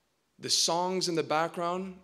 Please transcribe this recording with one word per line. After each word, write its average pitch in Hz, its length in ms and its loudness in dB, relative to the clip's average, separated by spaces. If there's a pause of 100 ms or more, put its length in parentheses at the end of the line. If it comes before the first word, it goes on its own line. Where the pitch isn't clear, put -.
(360)
the 131 140 -6
songs 180 580 2
in 175 60 0
the 160 80 2
background 170 800 -2